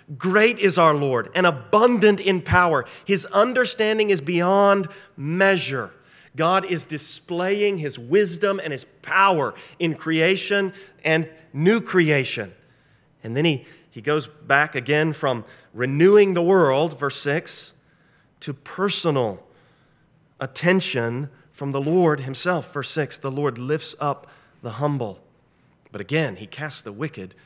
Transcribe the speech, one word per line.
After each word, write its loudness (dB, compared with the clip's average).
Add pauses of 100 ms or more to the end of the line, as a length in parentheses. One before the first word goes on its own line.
(160)
Great 2
is 2
our 6
Lord -2
and 2
abundant 4
in 0
power. 2 (200)
His -2
understanding 0
is 2
beyond 2 (300)
measure. -2 (460)
God 0
is -6
displaying -4
his -8
wisdom 0
and -6
his -10 (180)
power 2 (260)
in -2
creation -2 (300)
and 0 (240)
new 2
creation. 0 (720)
And -8
then 0
he, 0 (240)
he -18
goes -2
back -2
again 0
from -4 (300)
renewing 6
the 0
world, 4
verse -4
six, -6 (680)
to -10
personal -2 (960)
attention -2 (220)
from -8
the -4
Lord 2
himself. -4
Verse -8
six, -6
"The -8
Lord -4
lifts -6
up -6 (340)
the -10
humble." -4 (680)
But -12
again, -4
he -16
casts -14
the -14
wicked -12 (120)